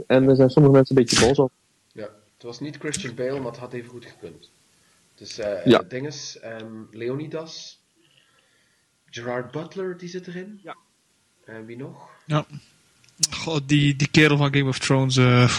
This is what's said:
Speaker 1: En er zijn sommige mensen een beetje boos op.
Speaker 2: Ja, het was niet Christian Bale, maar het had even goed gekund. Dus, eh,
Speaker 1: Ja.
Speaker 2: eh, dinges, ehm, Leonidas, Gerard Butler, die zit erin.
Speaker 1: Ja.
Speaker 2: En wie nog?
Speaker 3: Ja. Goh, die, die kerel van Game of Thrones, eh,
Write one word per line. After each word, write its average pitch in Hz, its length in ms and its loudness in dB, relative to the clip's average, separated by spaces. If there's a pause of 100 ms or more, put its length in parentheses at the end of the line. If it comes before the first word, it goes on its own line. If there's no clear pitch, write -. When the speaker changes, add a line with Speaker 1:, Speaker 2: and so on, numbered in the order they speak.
Speaker 1:
En 131 220 4
er 135 60 6
zijn 131 140 6
sommige 139 260 6
mensen 135 220 4
een 127 60 8
beetje - 240 2
boos 139 100 2
op. 135 140 2 (400)
Speaker 2:
Ja, 110 120 -18 (300)
het - 100 -20
was 120 160 -14
niet 147 180 -12
Christian 151 380 -10
Bale, 131 240 -6
maar 123 120 -10
het 117 80 -16
had 123 140 -16
even 120 160 -14
goed 120 160 -20
gekund. - 440 -20 (680)
Dus, - 220 -20
eh, 104 280 -6
Speaker 1:
Ja. 113 160 6
Speaker 2:
eh, - 80 -12
dinges, 139 500 -14
ehm, 113 320 -16 (200)
Leonidas, 143 880 -12 (1300)
Gerard 123 420 -8
Butler, 175 460 -10
die 175 120 -16
zit 180 180 -14
erin. 190 360 -16
Speaker 1:
Ja. 139 120 -18 (680)
Speaker 2:
En 110 200 -18
wie 117 120 -18
nog? 143 320 -18 (160)
Speaker 3:
Ja. 151 200 -4 (840)
Goh, 165 340 -6
die, 143 300 2
die 143 120 -2
kerel 151 300 4
van 143 160 0
Game 139 160 0
of 127 100 -4
Thrones, 131 380 0
eh, 127 60 6 (360)